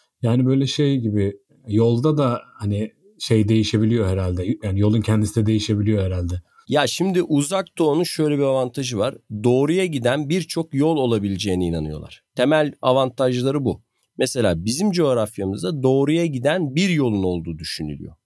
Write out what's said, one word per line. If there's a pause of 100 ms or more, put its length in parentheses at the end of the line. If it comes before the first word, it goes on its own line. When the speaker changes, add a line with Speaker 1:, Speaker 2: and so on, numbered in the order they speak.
(220)
Speaker 1:
Yani
böyle
şey
gibi (340)
yolda
da (180)
hani (280)
şey
değişebiliyor
herhalde.
Yani
yolun
kendisi
de
değişebiliyor
herhalde. (260)
Speaker 2:
Ya
şimdi
Uzak
Doğu'nun
şöyle
bir
avantajı
var. (280)
Doğruya
giden
birçok
yol
olabileceğine
inanıyorlar. (120)
Temel
avantajları
bu. (360)
Mesela
bizim
coğrafyamızda
doğruya
giden
bir
yolun
olduğu
düşünülüyor. (100)